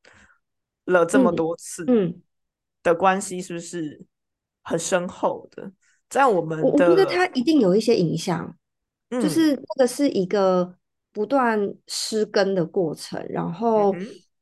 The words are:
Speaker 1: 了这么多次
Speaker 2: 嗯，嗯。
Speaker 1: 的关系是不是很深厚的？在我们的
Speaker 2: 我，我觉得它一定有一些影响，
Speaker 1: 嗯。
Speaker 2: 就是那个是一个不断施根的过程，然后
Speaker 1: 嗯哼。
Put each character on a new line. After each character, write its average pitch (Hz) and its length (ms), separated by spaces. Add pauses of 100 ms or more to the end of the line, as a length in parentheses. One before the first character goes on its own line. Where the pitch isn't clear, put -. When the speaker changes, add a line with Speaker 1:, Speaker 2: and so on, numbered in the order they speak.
(880)
Speaker 1:
了 175 200
这 208 120
么 247 120
多 165 260
次 - 300
Speaker 2:
嗯， 220 200
嗯。 - 160 (600)
Speaker 1:
的 175 100
关 185 280
系 180 200
是 180 140
不 170 60
是 165 440 (600)
很 - 140
深 175 300
厚 - 440
的？ - 200 (380)
在 277 160
我 190 160
们 160 160
的 156 60
Speaker 2:
我， 262 80
我 285 60
觉 339 160
得 381 120
它 359 220
一 254 140
定 311 180
有 185 140
一 220 60
些 226 160
影 160 200
响， 170 380 (540)
Speaker 1:
嗯。 247 140
Speaker 2:
就 294 80
是 311 240
那 - 280
个 247 40
是 285 240
一 190 160
个 185 480 (360)
不 208 140
断 220 480 (140)
施 - 400
根 196 280
的 170 120
过 160 280
程， - 360
然 170 200
后 208 440
Speaker 1:
嗯 170 60
哼。 202 60 (360)